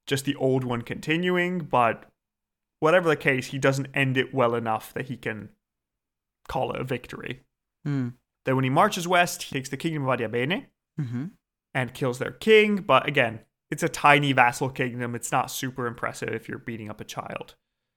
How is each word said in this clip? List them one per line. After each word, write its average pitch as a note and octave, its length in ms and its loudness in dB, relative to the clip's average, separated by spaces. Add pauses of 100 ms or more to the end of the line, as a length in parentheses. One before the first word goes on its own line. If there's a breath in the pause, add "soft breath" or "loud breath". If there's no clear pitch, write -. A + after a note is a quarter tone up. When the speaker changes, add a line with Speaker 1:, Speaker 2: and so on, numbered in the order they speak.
Speaker 1:
just C3+ 180 -2
the - 120 -2
old C3 260 0
one A#2+ 200 -4
continuing, F3 800 -2
but B2 460 2 (720)
whatever E3 300 4
the D3+ 80 4
case, C3+ 320 0
he C#3 100 -6
doesn't C3+ 340 2
end C3+ 240 2
it B2+ 160 0
well A#2+ 220 4
enough A2+ 400 -2
that B2+ 120 -6
he B2+ 100 -8
can G#2+ 340 -8 (1000)
call - 240 -4
it - 80 -6
a C3 40 -4
victory. - 560 -8 (440)
Speaker 2:
Hmm. C3+ 260 -2 (340)
Speaker 1:
Then C3+ 120 0
when C3 80 2
he C3 60 2
marches F3+ 360 2
west, F3 380 2
he - 100 -10
takes C3+ 140 -6
the - 80 -8
kingdom D3+ 320 -4
of B2+ 100 2
Adiabene A#2+ 480 -2 (340)
Speaker 2:
Mm-hmm. B2 260 -4 (480)
Speaker 1:
and B2+ 200 -4
kills B2+ 240 -4
their - 140 -6
king, G#3+ 440 4
but C#3 320 4
again, A#2 320 0 (300)
it's D#3 140 -6
a E3 40 2
tiny C#3+ 440 4
vassal B2+ 360 4
kingdom. B2 460 -6
It's - 180 -8
not C3 180 0
super B2+ 360 -6
impressive A#2 440 -8
if A2+ 180 -8
you're A2+ 100 -10
beating A2 320 -10
up G#2+ 100 -14
a A2+ 40 -14
child. - 500 -12 (420)